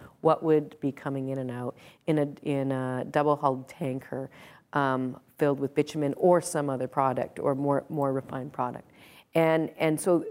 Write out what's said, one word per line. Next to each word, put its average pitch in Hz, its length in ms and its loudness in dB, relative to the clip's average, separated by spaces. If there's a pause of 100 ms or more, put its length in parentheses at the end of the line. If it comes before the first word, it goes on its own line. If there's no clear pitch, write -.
(220)
what 160 220 4
would 151 360 2
be 139 120 -2
coming 135 380 -6
in 135 100 -4
and 127 100 -6
out 123 260 -8 (300)
in 156 140 2
a, 143 80 2 (160)
in 139 280 -2
a 127 380 -2
double-hulled 143 580 2
tanker, 135 640 -6 (440)
um, 131 460 0 (200)
filled 143 200 2
with 135 140 -4
bitumen 147 440 0
or 175 220 6
some 151 300 -2
other 127 180 -2
product 131 520 -2
or 139 160 0
more, 139 340 0
more 139 240 -2
refined 131 400 -8
product. - 360 -6 (460)
And, 160 440 4
and 156 200 2
so 175 320 2